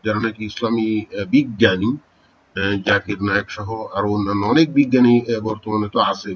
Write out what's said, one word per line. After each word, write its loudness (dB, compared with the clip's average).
যারা 0
নাকি -4
ইসলামী, -2
আহ, -8
বিজ্ঞানী, 2
আহ, -6
জাকির -2
নায়েক -2
সহ -8
আরো -4
অন্যান্য -2
অনেক 2
বিজ্ঞানী, 4
আহ, -4
বর্তমানে -2
তো 0
আছে, -2